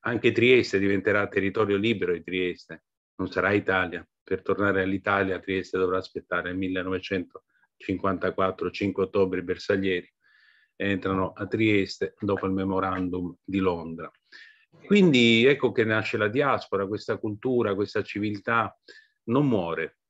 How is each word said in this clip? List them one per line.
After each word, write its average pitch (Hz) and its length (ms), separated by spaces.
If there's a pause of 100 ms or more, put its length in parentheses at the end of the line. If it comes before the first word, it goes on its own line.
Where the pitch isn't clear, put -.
Anche 117 320
Trieste 117 480
diventerà 101 480
territorio 101 480
libero 98 360
di 82 120
Trieste, 87 640 (320)
non 92 120
sarà 92 220
Italia. 92 520 (160)
Per - 220
tornare 98 400
all'Italia, 95 560
Trieste 95 400
dovrà 92 200
aspettare 87 520
il 90 60
millenovecentocinquantaquattro, 92 2250
cinque 98 320
ottobre, 95 340
i 87 60
bersaglieri 95 680 (600)
entrano 95 600
a 101 120
Trieste 104 720
dopo 101 280
il 95 60
memorandum 92 920
di 98 140
Londra. 82 520 (760)
Quindi 123 600
ecco 117 260
che 110 140
nasce 110 320
la 107 100
diaspora, 107 640
questa 104 300
cultura, 110 580
questa 104 260
civiltà 104 720 (480)
non 135 220
muore 82 520 (120)